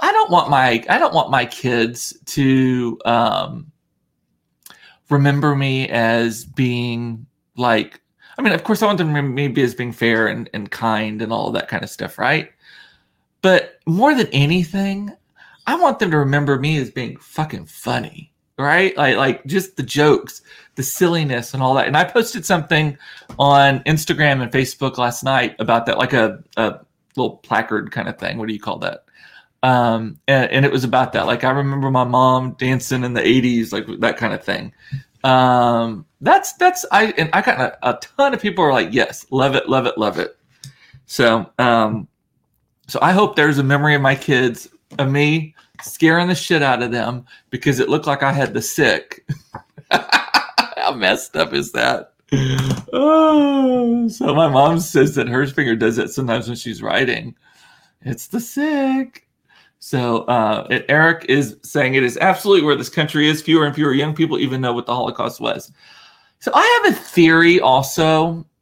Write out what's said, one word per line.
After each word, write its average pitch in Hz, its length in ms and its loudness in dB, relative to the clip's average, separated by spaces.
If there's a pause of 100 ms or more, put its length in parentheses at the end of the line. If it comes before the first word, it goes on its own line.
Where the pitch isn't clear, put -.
I 381 120 2
don't 440 180 2
want 175 180 2
my, 127 380 2
I 202 100 2
don't 311 160 0
want 151 160 0
my 123 160 0
kids 120 720 -4 (100)
to, 131 760 0
um, 113 680 -2 (1400)
remember 143 480 2
me 131 320 -2
as 117 560 0
being, 120 800 -4 (320)
like, 120 420 0 (380)
I - 40 -8
mean, 208 120 2
of 165 100 -4
course 208 180 -2
I 220 40 2
want 202 120 2
them 170 100 0
to 151 60 0
remember 143 220 -2
me 139 260 -2
as 123 140 0
being 123 160 -8
fair 113 360 0
and, 110 260 -8
and 104 180 -12
kind 107 500 -4
and 110 120 -6
all 107 180 -4
that - 160 -6
kind - 160 -6
of 101 60 -12
stuff, - 280 -12
right? 135 320 -2 (920)
But - 440 2
more 226 300 2
than 214 120 0
anything, 196 840 -2 (540)
I 269 100 -2
want 339 240 2
them 185 120 0
to 151 60 2
remember 143 400 2
me 147 200 -2
as 131 120 -4
being 127 280 -10
fucking - 480 -8
funny, - 640 -8 (260)
right? 175 380 2
Like, 135 220 2
like, 131 300 0
just 185 280 -4
the 135 80 -6
jokes, - 600 2 (320)
the 135 80 -6
silliness 151 680 -2
and 135 80 -4
all 131 120 2
that. 135 140 2
And 139 100 0
I 180 80 4
posted 226 400 -2
something 151 520 0 (400)
on 139 440 4
Instagram 151 600 0
and 120 80 -6
Facebook 131 480 -2
last 127 280 -2
night 131 340 0
about 117 280 0
that, 107 100 0
like 127 160 0
a, 110 280 0 (140)
a 110 240 -2 (380)
little 123 180 -2
placard 110 560 -4
kind - 160 -8
of - 100 -10
thing. 90 200 -8
What 110 100 -8
do 110 60 -6
you 104 80 -12
call 90 180 -6
that? - 240 -8 (600)
Um, 117 640 0
and, 135 240 2
and 139 140 2
it 139 60 0
was 131 120 -2
about 127 300 0
that. 110 120 -2
Like, 117 180 -2
"I 127 60 0
remember 139 400 -2
my 127 140 2
mom 127 560 2
dancing 127 440 -2
in 123 120 -4
the 80 120 0
eighties," 120 460 2
like, 107 120 -6 (140)
that 113 160 0
kind 110 160 -4
of 95 120 -8
thing. - 280 -8 (520)
Um, 120 840 2 (160)
that's, 381 320 2
that's, 359 380 0
I, 214 140 4 (120)
and 156 160 -2
I 196 80 2
got - 180 0
a, - 300 -4
a 117 100 -2
ton - 360 -2
of - 60 -6
people 185 220 -2
are 143 80 4
like, 104 220 0
"Yes, - 380 -2
love 131 240 2
it, - 120 -2
love 127 200 0
it, - 100 -4
love 107 220 -2
it." - 180 -8 (720)
So, 113 500 2
um, 113 500 0 (800)
so - 140 -6
I 165 100 4
hope 202 240 2
there's 147 220 2
a 139 60 2
memory 143 320 2
of 139 60 0
my 135 120 2
kids, 127 560 0 (300)
of 135 100 0
me 151 460 0 (260)
scaring 170 460 2
the 180 80 0
shit 160 260 0
out 127 220 0
of 117 80 -4
them 120 340 -4 (240)
because 131 300 -2
it 123 100 0
looked 151 180 -2
like 139 140 0
I 139 100 2
had 139 220 0
the 120 80 -4
sick. - 640 -2 (320)
<laughs> - 320 -16
How - 1040 -2
messed - 400 -2
up - 160 -2
is 71 200 -4
that? 123 420 -2 (800)
Oh, 269 1120 2
so 147 280 -2
my 156 120 4
mom 147 320 4
says - 360 2
that 131 120 -2
her 131 200 0
finger 135 280 -2
does 113 220 0
it - 120 -2
sometimes 117 380 -4
when 117 100 -8
she's 110 260 -12
writing. 120 520 -2 (680)
It's 131 260 -10
the - 120 -6
sick. 269 880 -4 (520)
So, 120 440 -2
uh, 110 480 0
E-, 120 180 0
Eric 156 400 2
is 127 340 0
saying, 131 320 -2
"It 135 80 2
is 120 140 -2
absolutely 190 480 2
where 143 100 2
this 123 140 -6
country 151 400 0
is. 156 120 -2
Fewer 160 240 4
and 139 100 -2
fewer 147 180 0
young 147 200 0
people 160 260 0
even 131 220 -2
know 120 120 -2
what 120 120 -6
the 120 100 -2
Holocaust 120 440 -4
was." - 320 -6 (680)
So - 140 -6
I 466 300 4
have 370 100 2
a - 20 -8
theory 165 640 4
also 160 880 0 (160)